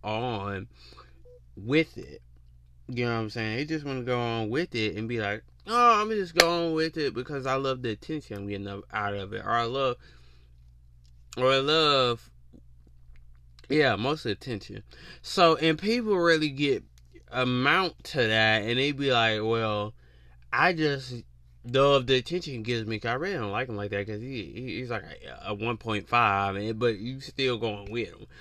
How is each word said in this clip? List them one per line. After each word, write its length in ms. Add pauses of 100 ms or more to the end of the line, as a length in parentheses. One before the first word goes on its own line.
on 640 (920)
with 420
it. 220 (680)
You 160
know 100
what 60
I'm 100
saying? 280
They 60
just 200
wanna 180
go 160
on 320
with 240
it 220
and 120
be 120
like, 240 (240)
"Oh, 320
I'ma 140
just 200
go 320
on 80
with 220
it 180
because 320
I 80
love 280
the 80
attention 480
I'm 100
getting 180
up 260
out 220
of 180
it." 120
Or, 60
"I 140
love," 340 (1400)
or, 160
"I 60
love," 680 (1400)
yeah, 260
mostly 380
attention. 500 (400)
So, 340
and 220
people 380
really 340
get 320 (500)
amount 720
to 140
that, 440
and 160
they 140
be 200
like, 300
"Well, 520 (580)
I 200
just 420 (500)
love 420
the 100
attention 380
he 60
gives 260
me, 120
'cause 120
I 40
really 220
don't 160
like 160
him 80
like 140
that, 160
'cause 140
he, 340
he, 240
he's 120
like 120
a, 480
a 40
one 220
point 320
five," 480
and, 220
but 200
you 220
still 380
going 320
with 180
him. 180 (140)